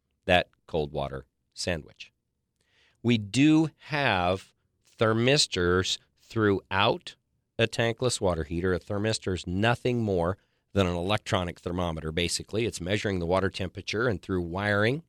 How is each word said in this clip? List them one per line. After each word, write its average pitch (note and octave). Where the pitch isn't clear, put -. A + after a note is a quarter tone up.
that F2+
cold D2+
water C2+
sandwich. -
We A#2
do D3
have G2
thermistors A2
throughout G#2
a A2+
tankless A#2
water E2+
heater. E2+
A E2+
thermistor G#2
is F#2
nothing A#2
more F#2
than G2
an F2
electronic F2+
thermometer, E2+
basically. F2
It's -
measuring G2
the E2+
water F#2
temperature, G2+
and F#2+
through F#2
wiring, G#2